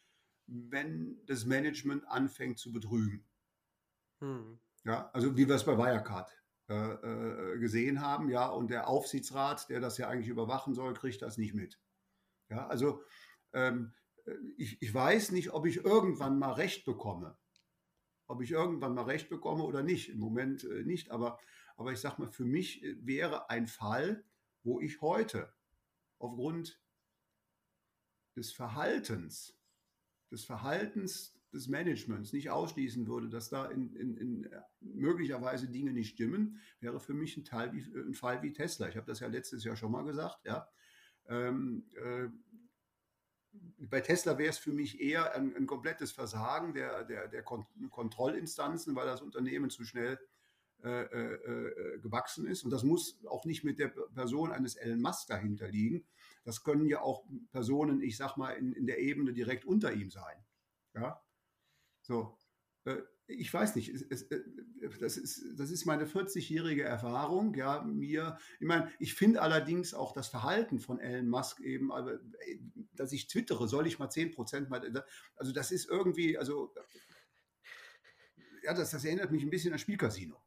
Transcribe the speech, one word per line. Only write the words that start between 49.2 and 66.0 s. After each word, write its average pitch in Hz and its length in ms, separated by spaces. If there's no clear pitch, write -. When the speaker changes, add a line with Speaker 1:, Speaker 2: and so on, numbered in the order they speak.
Speaker 1:
Unternehmen 131 500
zu - 140
schnell, 120 340
äh, 123 220
äh, 117 300
äh, 117 640
gewachsen - 480
ist. 185 160
Und 120 80
das 123 100
muss 165 440
auch - 180
nicht 160 180
mit 143 160
der 143 100
P-, - 120
Person 131 380
eines 127 240
Elon 117 260
Musk 170 280
dahinter 104 400
liegen. 110 360
Das 113 220
können 151 220
ja 143 160
auch 135 220
Personen, 139 500
ich 110 140
sag 139 200
mal, 131 180
in, 127 180
in 123 160
der 127 100
Ebene 139 340
direkt 120 320
unter 196 280
ihm 101 180
sein. 90 340
Ja? 127 280
So. 113 340
Äh, 135 160
ich - 280
weiß 214 220
nicht, 113 120
es, 123 140
es, - 220
äh, - 200
das 117 160
ist, - 420
das 139 120
ist 175 160
meine 151 200